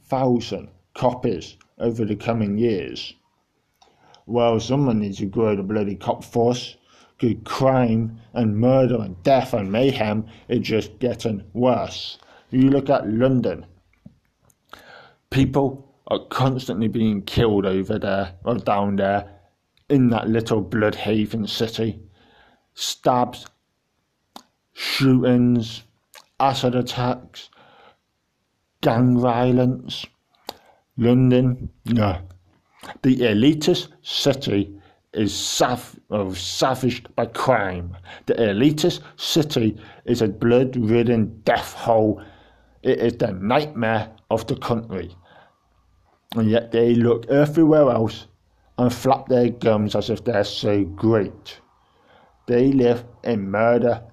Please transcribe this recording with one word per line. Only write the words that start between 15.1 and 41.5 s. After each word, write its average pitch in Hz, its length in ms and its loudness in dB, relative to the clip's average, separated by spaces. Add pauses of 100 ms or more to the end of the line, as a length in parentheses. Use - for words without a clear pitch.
People 135 640 -2 (120)
are - 240 -4
constantly 117 580 -2
being 107 340 0
killed 104 440 2
over 95 320 -2
there, 98 360 -4 (100)
or 117 100 0
down 101 420 -2
there, 98 320 0 (600)
in 131 220 4
that 110 180 -2
little 113 360 0
Bloodhaven 107 840 -2
city. 113 520 -4 (760)
Stabs, - 720 -2 (1300)
shootings, 123 1080 2 (560)
acid 131 380 0
attacks, 123 720 -6 (1300)
gang 123 380 2
violence. 127 880 0 (880)
London, 123 720 4 (160)
no. 104 360 0 (840)
The 131 140 4
elitist 127 720 2 (120)
city - 720 -2 (380)
is 101 220 -2
sav-, - 640 -4 (120)
oh, 98 220 -4
savaged 127 840 -4
by 120 100 -2
crime. 92 680 -2 (320)
The - 80 0
elitist 143 680 2 (160)
city 127 600 0 (280)
is 120 160 0
a 110 60 2
blood-ridden 117 1160 0
death - 300 -2